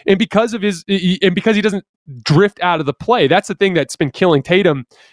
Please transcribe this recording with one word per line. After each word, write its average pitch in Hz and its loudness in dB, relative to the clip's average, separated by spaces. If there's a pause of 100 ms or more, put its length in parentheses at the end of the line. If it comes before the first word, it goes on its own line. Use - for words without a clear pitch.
and 196 2
because 226 -2
of 220 -8
his, 190 -4
and 185 0
because 202 0
he 208 0
doesn't 202 -4 (360)
drift 170 2
out 175 -2
of 143 -4
the 139 -4
play. 220 0
That's 175 2
the 196 -6
thing 196 0
that's 147 -2
been 143 -2
killing 160 2
Tatum 170 0 (280)